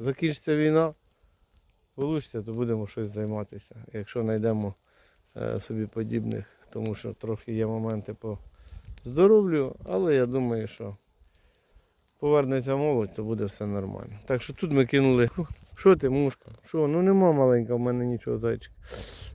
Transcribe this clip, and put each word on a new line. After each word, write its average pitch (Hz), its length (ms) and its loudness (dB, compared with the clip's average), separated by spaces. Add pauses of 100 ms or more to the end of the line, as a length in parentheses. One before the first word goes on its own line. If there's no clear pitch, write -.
Закінчиться 147 560 -2
війна, 156 380 2 (1000)
вилучиться, 139 460 -4
то 113 100 -10
будемо 113 340 -2
щось 107 220 -8
займатися, 107 680 -8 (180)
якщо 110 300 -6
знайдемо, 107 520 0 (640)
е, 113 240 -4
собі 110 260 -6
подібних, 110 600 -4 (240)
тому 110 240 -6
що 110 180 -10
трохи 113 400 -8
є 110 140 -2
моменти 110 480 -6
по 107 240 -10 (640)
здоров'ю, 165 720 4 (140)
але 180 260 2
я 127 120 4
думаю, 120 420 -2
що... 101 280 -12 (1200)
Повернеться 135 580 2
молодь, 135 380 0
то 107 100 -6
буде 107 200 -2
все 104 220 -6
нормально. 101 600 -6
Так 127 160 -2
що - 100 -14
тут 156 200 -4
ми 135 140 4
кинули. 131 400 4
Фу, 156 200 -4 (300)
що 190 200 6
ти, 143 120 -2
мушка? 139 420 -2 (140)
Що? 156 240 0
Ну 160 140 2
нема, 190 300 6
маленька 123 420 4
в 120 60 0
мене 123 260 0
нічого, 120 320 -4
зайчик. 113 340 -4 (640)